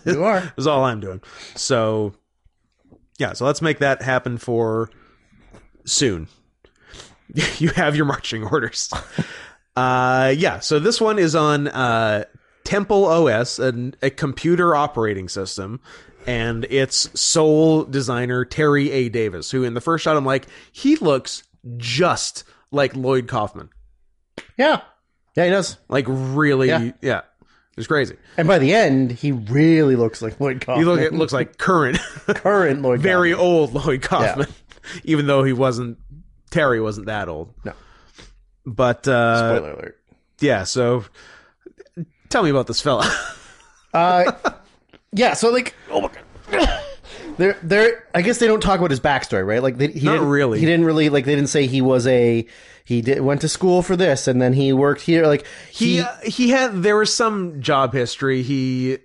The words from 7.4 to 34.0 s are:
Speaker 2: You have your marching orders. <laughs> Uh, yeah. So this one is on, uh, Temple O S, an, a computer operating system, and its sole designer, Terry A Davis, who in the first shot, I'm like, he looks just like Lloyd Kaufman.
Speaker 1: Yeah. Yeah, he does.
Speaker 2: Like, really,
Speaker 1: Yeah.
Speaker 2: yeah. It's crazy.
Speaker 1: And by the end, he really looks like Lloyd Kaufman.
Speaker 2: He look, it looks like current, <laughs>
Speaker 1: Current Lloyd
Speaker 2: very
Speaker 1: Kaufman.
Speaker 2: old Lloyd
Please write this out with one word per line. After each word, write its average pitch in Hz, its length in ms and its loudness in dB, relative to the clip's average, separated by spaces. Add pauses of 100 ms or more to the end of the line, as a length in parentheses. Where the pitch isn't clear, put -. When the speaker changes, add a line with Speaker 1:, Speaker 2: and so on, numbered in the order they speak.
Speaker 2:
You 151 120 0
have 147 260 0
your 147 100 2
marching 113 400 -6
orders. 113 520 -4
<laughs> - 60 -10 (720)
Uh, 127 600 2
yeah. 165 220 -2
So 151 200 0
this 208 220 0
one 214 180 2
is 165 160 2
on, 147 320 2
uh, 113 560 0 (400)
Temple 196 440 2
O 165 200 4
S, 117 320 0
an, 123 420 -2
a 139 80 0
computer 165 640 0
operating 110 540 -2
system, 98 540 -10 (440)
and 117 440 -4
its 135 400 -2 (100)
sole 156 640 4
designer, 123 640 -2
Terry 143 460 0
A 127 180 -2
Davis, 104 420 -4
who 127 140 0
in 120 80 -4
the 117 80 -6
first 165 240 -2
shot, 160 100 2
I'm 143 100 0
like, 135 220 -2 (240)
he 294 240 2
looks 147 480 -2 (320)
just 120 680 -2 (260)
like 135 240 0
Lloyd 131 320 0
Kaufman. 107 400 -6 (920)
Speaker 1:
Yeah. 277 220 2 (560)
Yeah, 165 80 2
he 175 60 2
does. 190 280 -2 (120)
Speaker 2:
Like, 135 180 0
really, 131 600 2
Speaker 1:
Yeah. 120 220 0 (100)
Speaker 2:
yeah. 120 200 -2 (540)
It's 110 120 -12
crazy. 143 280 -2 (220)
Speaker 1:
And 160 100 2
by 185 120 6
the 135 140 4
end, 135 380 2
he 139 220 -4
really 139 640 4
looks 117 240 0
like 113 180 -8
Lloyd 131 220 -4
Kaufman. 127 180 -2
Speaker 2:
He 165 100 2
look, 170 120 2
it 156 120 0
looks 147 200 -2
like 127 240 -4
current, 160 400 0
<laughs> - 300 -14
Speaker 1:
Current 185 540 0
Lloyd 127 200 0
Speaker 2:
very 180 320 2
Speaker 1:
Kaufman. 180 120 0
Speaker 2:
old 156 280 2
Lloyd 135 300 -2